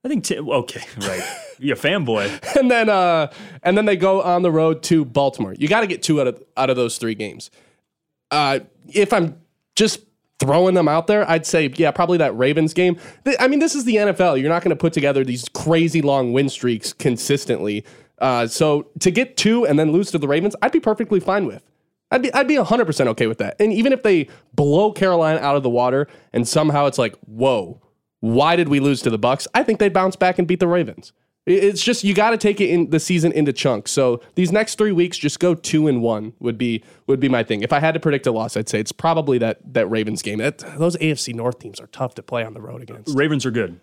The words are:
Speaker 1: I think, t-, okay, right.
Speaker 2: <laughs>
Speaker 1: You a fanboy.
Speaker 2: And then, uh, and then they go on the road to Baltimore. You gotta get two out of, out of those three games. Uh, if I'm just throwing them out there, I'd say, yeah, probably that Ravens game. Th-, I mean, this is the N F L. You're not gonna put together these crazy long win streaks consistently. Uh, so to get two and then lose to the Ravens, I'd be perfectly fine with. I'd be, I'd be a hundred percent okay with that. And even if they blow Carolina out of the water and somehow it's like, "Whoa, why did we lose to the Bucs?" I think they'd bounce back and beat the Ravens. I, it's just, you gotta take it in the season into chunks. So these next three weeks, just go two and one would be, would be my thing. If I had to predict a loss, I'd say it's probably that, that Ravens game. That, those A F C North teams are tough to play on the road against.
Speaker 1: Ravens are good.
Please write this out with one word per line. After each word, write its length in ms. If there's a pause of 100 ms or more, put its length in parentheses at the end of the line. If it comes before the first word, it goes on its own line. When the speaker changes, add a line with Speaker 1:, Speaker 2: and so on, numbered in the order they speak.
Speaker 1:
I 40
think, 160
t-, 160
okay, 420 (260)
right. 200
Speaker 2:
<laughs> 60 (260)
Speaker 1:
You 140
a 20
fanboy. 800
Speaker 2:
And 140
then, 180
uh, 420 (300)
and 160
then 80
they 100
go 280
on 180
the 100
road 320
to 220
Baltimore. 480
You 140
gotta 180
get 160
two 180
out 60
of, 180 (140)
out 140
of 40
those 220
three 160
games. 380 (800)
Uh, 300 (300)
if 220
I'm 260 (360)
just 240 (400)
throwing 340
them 140
out 180
there, 240
I'd 160
say, 300
yeah, 160
probably 260
that 180
Ravens 380
game. 240 (280)
Th-, 140
I 80
mean, 120
this 160
is 100
the 140
N 100
F 100
L. 180
You're 120
not 140
gonna 120
put 160
together 320
these 260
crazy 520
long 320
win 160
streaks 440
consistently. 920 (320)
Uh, 300
so 400 (120)
to 120
get 260
two 300
and 100
then 140
lose 200
to 60
the 100
Ravens, 360
I'd 80
be 80
perfectly 400
fine 260
with. 160 (480)
I'd 140
be, 100
I'd 140
be 80
a 80
hundred 220
percent 240
okay 180
with 100
that. 220
And 120
even 220
if 80
they 280 (260)
blow 380
Carolina 480
out 160
of 40
the 80
water 380 (260)
and 140
somehow 400
it's 100
like, 180 (120)
"Whoa, 520 (400)
why 360
did 120
we 120
lose 240
to 80
the 80
Bucs?" 340
I 80
think 160
they'd 160
bounce 220
back 240
and 80
beat 120
the 80
Ravens. 460 (340)
I, 60
it's 300
just, 200
you 100
gotta 240
take 240
it 80
in 220
the 80
season 320
into 200
chunks. 380
So 320 (140)
these 160
next 260
three 140
weeks, 260
just 220
go 160
two 320
and 160
one 360
would 200
be, 240 (240)
would 120
be 100
my 140
thing. 200
If 100
I 60
had 160
to 40
predict 280
a 40
loss, 240
I'd 140
say 100
it's 120
probably 480
that, 340
that 140
Ravens 340
game. 160
That, 220 (180)
those 200
A 120
F 80
C 160
North 240
teams 220
are 80
tough 280
to 60
play 220
on 100
the 80
road 220
against. 340
Speaker 1:
Ravens 300
are 40
good. 320